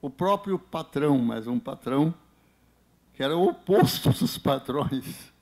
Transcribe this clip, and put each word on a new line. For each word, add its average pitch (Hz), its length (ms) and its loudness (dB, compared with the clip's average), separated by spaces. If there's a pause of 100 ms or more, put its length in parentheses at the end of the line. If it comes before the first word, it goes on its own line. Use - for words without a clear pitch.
O 147 80 -8
próprio 190 480 0
patrão, 147 600 0
mas 113 260 -2
um 120 140 -2
patrão 139 540 -2 (1000)
que - 80 -8
era 143 160 0
o 190 120 4
oposto - 600 2
<laughs> 113 80 2
dos - 200 -4
patrões. 135 920 -4 (100)